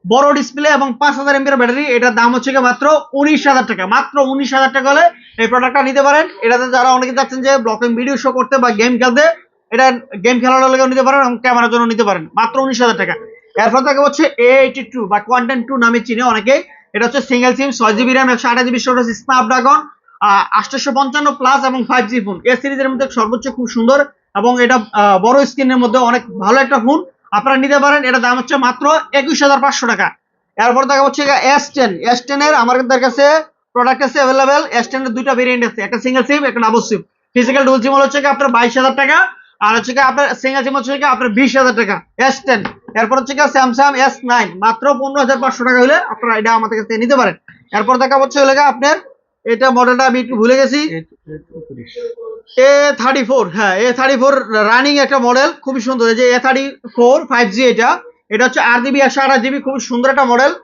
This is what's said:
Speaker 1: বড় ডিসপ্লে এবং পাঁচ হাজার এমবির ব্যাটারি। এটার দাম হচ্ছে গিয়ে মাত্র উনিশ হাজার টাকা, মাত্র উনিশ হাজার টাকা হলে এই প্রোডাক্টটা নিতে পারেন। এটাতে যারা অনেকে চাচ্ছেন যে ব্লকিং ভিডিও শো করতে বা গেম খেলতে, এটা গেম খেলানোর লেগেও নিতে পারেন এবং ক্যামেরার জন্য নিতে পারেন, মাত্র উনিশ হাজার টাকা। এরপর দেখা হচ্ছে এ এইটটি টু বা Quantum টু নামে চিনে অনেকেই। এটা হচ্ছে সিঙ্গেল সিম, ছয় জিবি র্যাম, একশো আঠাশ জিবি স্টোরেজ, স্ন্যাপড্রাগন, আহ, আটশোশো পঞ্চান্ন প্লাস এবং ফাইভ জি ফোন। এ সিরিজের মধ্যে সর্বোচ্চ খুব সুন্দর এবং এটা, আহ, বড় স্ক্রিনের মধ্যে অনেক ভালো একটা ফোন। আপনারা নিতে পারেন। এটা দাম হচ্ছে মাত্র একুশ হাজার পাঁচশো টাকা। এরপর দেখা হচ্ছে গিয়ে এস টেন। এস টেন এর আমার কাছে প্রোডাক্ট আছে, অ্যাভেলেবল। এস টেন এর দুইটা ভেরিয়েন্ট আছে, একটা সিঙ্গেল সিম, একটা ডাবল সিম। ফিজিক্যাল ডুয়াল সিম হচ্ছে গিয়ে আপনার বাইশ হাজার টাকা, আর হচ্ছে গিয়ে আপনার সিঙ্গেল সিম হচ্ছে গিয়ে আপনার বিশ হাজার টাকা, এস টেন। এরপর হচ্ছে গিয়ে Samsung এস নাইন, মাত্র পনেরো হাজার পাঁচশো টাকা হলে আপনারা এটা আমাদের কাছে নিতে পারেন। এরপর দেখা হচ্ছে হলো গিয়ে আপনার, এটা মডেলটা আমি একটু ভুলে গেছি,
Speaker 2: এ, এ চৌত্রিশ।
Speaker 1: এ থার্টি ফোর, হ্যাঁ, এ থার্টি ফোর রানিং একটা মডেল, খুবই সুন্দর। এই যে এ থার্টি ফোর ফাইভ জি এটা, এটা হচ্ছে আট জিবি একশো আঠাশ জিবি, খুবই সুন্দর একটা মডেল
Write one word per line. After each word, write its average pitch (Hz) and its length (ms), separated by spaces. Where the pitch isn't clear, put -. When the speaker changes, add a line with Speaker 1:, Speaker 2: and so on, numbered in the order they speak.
Speaker 1:
বড় 277 140
ডিসপ্লে 294 380
এবং 269 120
পাঁচ 285 200
হাজার 277 180
এমবির 269 220
ব্যাটারি। 247 240
এটার 240 240
দাম 233 140
হচ্ছে 254 180
গিয়ে 262 160
মাত্র 247 180
উনিশ 294 300
হাজার 262 200
টাকা, 190 140
মাত্র 269 200
উনিশ 269 240
হাজার 269 200
টাকা 262 160
হলে 320 120
এই 226 100
প্রোডাক্টটা 254 360
নিতে 269 180
পারেন। 294 180
এটাতে 247 300
যারা 254 220
অনেকে 254 200
চাচ্ছেন 262 300
যে 277 60
ব্লকিং 226 340
ভিডিও 254 240
শো 262 140
করতে 254 260
বা 247 60
গেম 247 200
খেলতে, 254 240
এটা 254 140
গেম 247 180
খেলানোর 262 300
লেগেও 262 200
নিতে 262 140
পারেন 277 180
এবং 247 100
ক্যামেরার 240 280
জন্য 240 200
নিতে 220 160
পারেন, 175 160
মাত্র 226 260
উনিশ 262 200
হাজার 226 180
টাকা। 170 120
এরপর 226 240
দেখা 277 180
হচ্ছে 311 180
এ - 20
এইটটি 254 180
টু 254 80
বা 208 160
Quantum 247 420
টু 269 60
নামে 233 220
চিনে 240 260
অনেকেই। 220 280
এটা 214 120
হচ্ছে 247 240
সিঙ্গেল 247 280
সিম, 277 200
ছয় 220 180
জিবি 247 160
র্যাম, 262 200
একশো 233 180
আঠাশ 240 160
জিবি 247 160
স্টোরেজ, 247 260
স্ন্যাপড্রাগন, 247 580
আহ, 196 240
আটশোশো 262 400
পঞ্চান্ন 285 300
প্লাস 262 280
এবং 254 120
ফাইভ 247 200
জি 247 140
ফোন। 196 120
এ - 20
সিরিজের 277 280
মধ্যে 262 160
সর্বোচ্চ 247 280
খুব 247 100
সুন্দর 240 220
এবং 240 120
এটা, 254 120
আহ, 202 240
বড় 247 120
স্ক্রিনের 262 320
মধ্যে 247 160
অনেক 240 140
ভালো 233 200
একটা 247 200
ফোন। 294 140
আপনারা 269 240
নিতে 277 220
পারেন। 285 260
এটা 254 140
দাম 247 200
হচ্ছে 254 180
মাত্র 247 280
একুশ 277 300
হাজার 277 180
পাঁচশো 269 260
টাকা। 190 200
এরপর 247 200
দেখা 277 220
হচ্ছে 277 180
গিয়ে 277 160
এস 285 100
টেন। 240 160
এস 240 160
টেন 277 160
এর 302 120
আমার 240 220
কাছে 262 260
প্রোডাক্ট 254 300
আছে, 277 180
অ্যাভেলেবল। 269 420
এস 233 100
টেন 269 140
এর 262 60
দুইটা 247 260
ভেরিয়েন্ট 247 340
আছে, - 140
একটা 208 160
সিঙ্গেল 254 260
সিম, 285 200
একটা 240 160
ডাবল 226 200
সিম। 226 200
ফিজিক্যাল 254 300
ডুয়াল 262 180
সিম 269 120
হচ্ছে 277 280
গিয়ে 277 120
আপনার 277 160
বাইশ 240 280
হাজার 262 180
টাকা, 277 220
আর 208 160
হচ্ছে 233 160
গিয়ে 262 180
আপনার 285 240
সিঙ্গেল 269 300
সিম 269 120
হচ্ছে 262 160
গিয়ে 277 220
আপনার 247 240
বিশ 254 180
হাজার 254 240
টাকা, 196 160
এস 262 180
টেন। 240 140
এরপর 226 180
হচ্ছে 262 160
গিয়ে 285 200
Samsung 262 400
এস 262 180
নাইন, 240 240
মাত্র 220 260
পনেরো 277 200
হাজার 262 180
পাঁচশো 247 260
টাকা 247 160
হলে 277 160
আপনারা 226 260
এটা 220 140
আমাদের 220 260
কাছে 220 200
নিতে 240 180
পারেন। 202 200
এরপর 214 200
দেখা 262 220
হচ্ছে 277 220
হলো 269 120
গিয়ে 285 200
আপনার, 285 240
এটা 233 260
মডেলটা 247 360
আমি 254 140
একটু 247 160
ভুলে 233 200
গেছি, 269 260
Speaker 2:
এ, 165 160
এ 156 400
চৌত্রিশ। - 540
Speaker 1:
এ 262 100
থার্টি 262 260
ফোর, 240 240
হ্যাঁ, 190 280
এ 226 160
থার্টি 262 240
ফোর 269 160
রানিং 269 280
একটা 269 200
মডেল, 247 340
খুবই 269 280
সুন্দর। 226 280
এই 226 60
যে 247 100
এ 247 40
থার্টি 262 260
ফোর 247 200
ফাইভ 240 240
জি 220 160
এটা, 240 240
এটা 220 160
হচ্ছে - 160
আট 240 240
জিবি 277 160
একশো 269 200
আঠাশ 269 200
জিবি, 262 200
খুবই 269 200
সুন্দর 247 300
একটা 269 140
মডেল 247 280